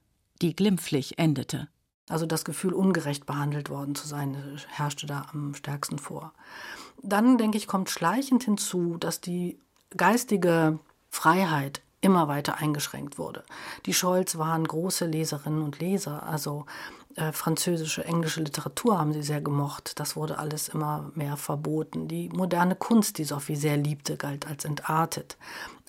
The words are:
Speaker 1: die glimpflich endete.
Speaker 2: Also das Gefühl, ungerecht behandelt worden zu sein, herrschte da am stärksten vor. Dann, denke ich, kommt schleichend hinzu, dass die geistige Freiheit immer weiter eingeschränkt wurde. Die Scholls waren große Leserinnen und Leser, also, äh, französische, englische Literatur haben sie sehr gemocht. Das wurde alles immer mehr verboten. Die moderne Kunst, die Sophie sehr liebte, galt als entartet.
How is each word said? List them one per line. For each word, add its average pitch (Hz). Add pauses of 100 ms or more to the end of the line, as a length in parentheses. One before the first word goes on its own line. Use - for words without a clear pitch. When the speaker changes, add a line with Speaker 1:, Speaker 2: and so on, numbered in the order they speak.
(400)
Speaker 1:
die 170
glimpflich 175
endete. 151 (400)
Speaker 2:
Also 165
das 160
Gefühl, -
ungerecht 165
behandelt 143
worden 143
zu 151
sein, 143 (320)
herrschte 147
da 143
am 147
stärksten 143
vor. - (680)
Dann, 214
denke 214
ich, 208
kommt 190
schleichend 233
hinzu, 175
dass 165
die 175 (380)
geistige 175 (320)
Freiheit 160 (200)
immer 180
weiter 143
eingeschränkt 147
wurde. - (420)
Die 185
Scholls 180
waren 160
große 175
Leserinnen 156
und 147
Leser, 165
also, 147 (480)
äh, 156
französische, 160
englische 165
Literatur 156
haben 151
sie 151
sehr 147
gemocht. 143
Das 147
wurde 151
alles 151
immer 151
mehr 147
verboten. 156
Die 170
moderne 175
Kunst, -
die 156
Sophie 147
sehr 147
liebte, 147
galt 143
als 151
entartet. 156 (500)